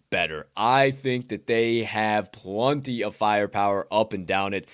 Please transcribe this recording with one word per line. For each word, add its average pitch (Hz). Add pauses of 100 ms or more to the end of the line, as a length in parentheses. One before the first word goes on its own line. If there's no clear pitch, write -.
(120)
better. 80 (100)
I 131
think 127
that 104
they 117
have 107
plenty 123
of 101
firepower 101
up 110
and 92
down 98
it. 92